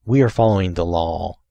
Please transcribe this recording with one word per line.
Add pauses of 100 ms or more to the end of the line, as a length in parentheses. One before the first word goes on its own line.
we
are
following
the
law (120)